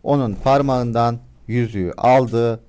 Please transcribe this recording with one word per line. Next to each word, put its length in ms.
onun 320
parmağından 840
yüzüğü 500
aldı 720